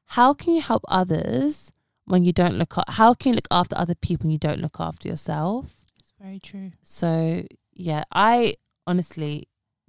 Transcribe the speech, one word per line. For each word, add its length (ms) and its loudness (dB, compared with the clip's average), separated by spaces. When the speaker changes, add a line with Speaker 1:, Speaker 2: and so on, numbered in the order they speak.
Speaker 1:
how 280 4
can 200 0
you 60 2
help 280 -2
others 840 -2
when 200 4
you 80 4
don't 220 2
look 220 -4
a-, 160 2
how 220 6
can 160 -2
you 60 2
look 140 -6
after 260 0
other 180 -2
people 320 -4
when 60 0
you 60 -2
don't 220 -4
look 200 -8
after 280 -8
yourself? 640 -6
Speaker 2:
It's 220 -20
very 180 -16
true. 340 -16
Speaker 1:
So, 640 -2
yeah, 400 -6
I 440 4
honestly, 640 -4